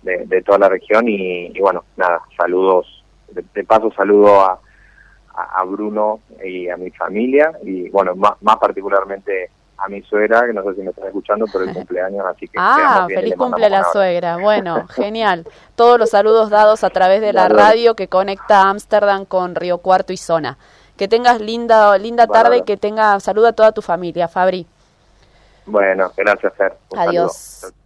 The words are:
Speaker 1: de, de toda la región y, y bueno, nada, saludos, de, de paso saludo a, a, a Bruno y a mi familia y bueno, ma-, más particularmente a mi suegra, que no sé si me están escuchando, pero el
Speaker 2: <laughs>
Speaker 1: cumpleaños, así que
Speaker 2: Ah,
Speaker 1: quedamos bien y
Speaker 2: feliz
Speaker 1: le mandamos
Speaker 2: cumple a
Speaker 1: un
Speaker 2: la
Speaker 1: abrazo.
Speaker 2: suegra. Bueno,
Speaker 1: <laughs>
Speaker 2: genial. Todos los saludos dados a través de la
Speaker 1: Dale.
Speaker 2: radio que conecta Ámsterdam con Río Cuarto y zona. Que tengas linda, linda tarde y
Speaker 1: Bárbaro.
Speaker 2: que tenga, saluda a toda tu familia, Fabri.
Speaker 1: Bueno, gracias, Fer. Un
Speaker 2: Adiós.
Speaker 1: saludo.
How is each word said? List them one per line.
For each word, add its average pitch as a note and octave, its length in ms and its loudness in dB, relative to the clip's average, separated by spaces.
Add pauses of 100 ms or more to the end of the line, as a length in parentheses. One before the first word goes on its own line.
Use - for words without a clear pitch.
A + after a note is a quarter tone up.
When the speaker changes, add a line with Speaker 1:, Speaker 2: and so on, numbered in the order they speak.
Speaker 1:
de, F2+ 240 -6
de F#2 160 -2
toda G2+ 160 4
la G2 100 4
región G#2 400 0
y, F#2 380 -4
y F2+ 140 -10
bueno, F#2 240 0 (120)
nada, F2 240 0 (160)
saludos, F2+ 640 0 (260)
de, F2+ 160 -14 (100)
de G2+ 100 -6
paso A2 280 2
saludo G#2 500 4
a, F#2 180 0 (760)
a, F2+ 260 -8
a F#2 40 -2
Bruno G#2+ 560 -6 (240)
y F#2 240 -10
a F2 80 -8
mi F2+ 140 -14
familia B2+ 640 -2 (100)
y F#2 280 -10
bueno, F#2 240 0
ma-, G2+ 280 0
más G#2+ 160 2
particularmente G2 920 -4 (300)
a G2 80 -8
mi G2 140 -14
suegra, A2 440 0
que A#2+ 60 -6
no G2+ 120 -6
sé G2 100 -6
si G2 80 -12
me F#2 80 -10
están - 160 -12
escuchando, G2+ 460 -6
pero F#2 120 -4
el F#2 80 -10
Speaker 2:
<laughs> - 20 -12
Speaker 1:
cumpleaños, F2+ 520 -8
así F2 200 -10
que - 140 -12
Speaker 2:
Ah, G3+ 160 0
Speaker 1:
quedamos B3 320 0
bien F#3+ 100 -4
y F#3 40 -4
Speaker 2:
feliz G#3+ 80 -4
Speaker 1:
le - 60 -6
mandamos B3+ 140 -4
Speaker 2:
cumple A3 140 -2
a - 20 4
Speaker 1:
un G3+ 60 2
Speaker 2:
la G3 60 0
Speaker 1:
abrazo. F3 140 0
Speaker 2:
suegra. F3 440 -2
Bueno, F#3+ 500 -2
Speaker 1:
<laughs> - 40 -20
Speaker 2:
genial. G#3 560 -4 (280)
Todos A#3+ 240 6
los A3 120 2
saludos G#3+ 400 4
dados G#3+ 340 4
a F#3 60 2
través F#3 300 2
de G#3+ 120 -2
la F#3 160 2
Speaker 1:
Dale. G#3+ 60 2
Speaker 2:
radio A3+ 420 4
que F#3+ 100 -6
conecta G3 640 2
Ámsterdam G3+ 540 0
con F3+ 320 -4
Río F3 220 -4
Cuarto F#3 340 0
y F#3+ 40 -8
zona. D3+ 420 -4 (380)
Que - 100 -4
tengas A#3 340 2
linda, A3 560 2
linda A#3 300 2
tarde A3+ 300 2
y - 20 2
Speaker 1:
Bárbaro. - 60 -2
Speaker 2:
que G3+ 120 -4
tenga, G#3+ 440 0
saluda G#3+ 300 0
a - 20 -6
toda A3 180 4
tu A3 120 -8
familia, F3 440 -4
Fabri. F#3 400 -2 (1000)
Speaker 1:
Bueno, F#2+ 520 0
gracias, G2+ 380 -2
Fer. F#2+ 220 -4 (140)
Un - 80 -10
Speaker 2:
Adiós. F3 380 -2
Speaker 1:
saludo. - 500 -20